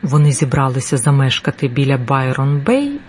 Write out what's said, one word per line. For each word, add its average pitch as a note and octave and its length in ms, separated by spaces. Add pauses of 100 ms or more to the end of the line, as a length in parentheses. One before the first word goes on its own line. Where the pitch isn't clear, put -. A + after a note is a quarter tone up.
Вони D3 300
зібралися C3+ 640
замешкати C#3 720
біля C3+ 280
Байрон-Бей C#3 960 (160)